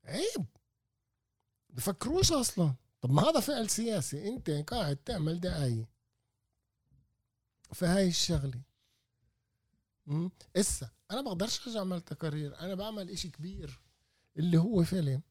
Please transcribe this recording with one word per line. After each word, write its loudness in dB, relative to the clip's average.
عيب. -4
بفكروش 2
أصلا. 2
طب -2
ما 6
هذا 6
فعل -2
سياسي، -2
أنت -4
قاعد -2
تعمل -2
دعاية. 0
فهاي 4
الشغلة. 0
مم؟ -2
إسا، -2
أنا -4
بقدرش -4
أرجع -4
أعمل -4
تقارير، -6
أنا -6
بعمل -8
إشي -8
كبير -12
اللي 4
هو 6
فيلم. 0